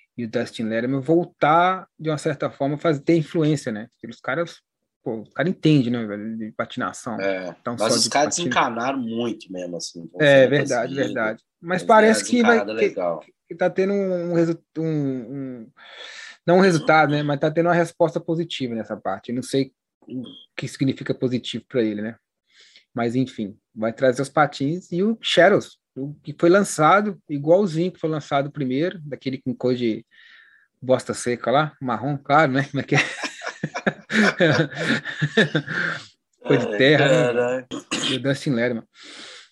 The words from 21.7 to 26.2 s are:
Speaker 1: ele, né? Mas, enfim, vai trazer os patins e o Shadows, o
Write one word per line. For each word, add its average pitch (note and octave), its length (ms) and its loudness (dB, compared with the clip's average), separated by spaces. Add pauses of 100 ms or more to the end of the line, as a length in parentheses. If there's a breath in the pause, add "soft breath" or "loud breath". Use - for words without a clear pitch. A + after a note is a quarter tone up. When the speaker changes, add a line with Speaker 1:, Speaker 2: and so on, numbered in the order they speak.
Speaker 1:
ele, G#2+ 180 -2
né? A2+ 160 -10 (720 soft breath)
Mas, A#2 240 -2
enfim, A#2 400 -4 (200)
vai A2+ 180 -4
trazer C3 300 0
os C3 60 -6
patins D3+ 600 -2
e F3 120 -2
o A3+ 180 0
Shadows, F3 560 2 (180)
o C#3+ 180 -8 (100)